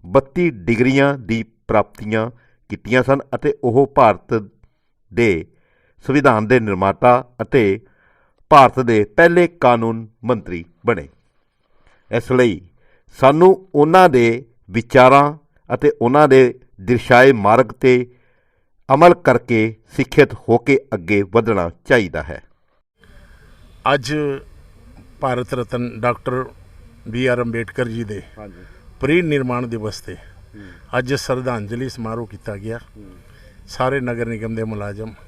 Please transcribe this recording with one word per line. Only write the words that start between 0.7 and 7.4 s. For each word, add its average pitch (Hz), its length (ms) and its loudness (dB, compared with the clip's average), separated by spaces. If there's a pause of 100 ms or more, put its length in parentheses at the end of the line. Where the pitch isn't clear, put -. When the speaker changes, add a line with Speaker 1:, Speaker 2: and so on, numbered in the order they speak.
Speaker 1:
ਦੀ 113 260 -6 (240)
ਪ੍ਰਾਪਤੀਆਂ 107 600 -4 (400)
ਕੀਤੀਆਂ 123 340 -2
ਸਨ 139 180 -2 (140)
ਅਤੇ 143 180 -4 (100)
ਉਹ 131 220 2 (100)
ਭਾਰਤ 110 480 0 (680)
ਦੇ 101 340 -2 (600)
ਸੰਵਿਧਾਨ 131 420 0
ਦੇ 123 120 2
ਨਿਰਮਾਤਾ 107 640 0 (180)